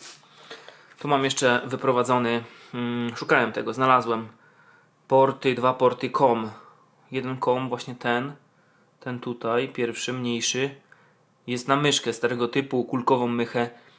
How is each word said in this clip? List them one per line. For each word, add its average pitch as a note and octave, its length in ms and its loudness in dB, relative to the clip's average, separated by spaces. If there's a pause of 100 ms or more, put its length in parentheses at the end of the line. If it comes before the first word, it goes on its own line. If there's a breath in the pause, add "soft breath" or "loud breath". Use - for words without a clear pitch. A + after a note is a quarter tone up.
(1000 loud breath)
Tu D3 80 -6
mam C#3 160 2
jeszcze B2+ 420 2
wyprowadzony, B2 800 2 (300 loud breath)
mm, A#2+ 420 -4
szukałem C3 360 2
tego, A2+ 220 -4
znalazłem A#2 540 2 (800 soft breath)
porty, C3 480 4
dwa B2 180 2
porty B2+ 360 2
com. A2+ 420 2 (600 loud breath)
Jeden C3 280 -4
com, B2+ 300 0
właśnie B2 260 -8
ten, B2 400 -2 (640 soft breath)
ten B2 200 -8
tutaj, A#2+ 500 -2
pierwszy, A#2+ 440 -4
mniejszy, B2+ 640 -2 (720 soft breath)
jest B2 200 -4
na C#3 80 4
myszkę C#3 380 2
starego A#2+ 340 0
typu, C3+ 360 0
kulkową B2 440 0
mychę. A#2+ 420 -2 (300 loud breath)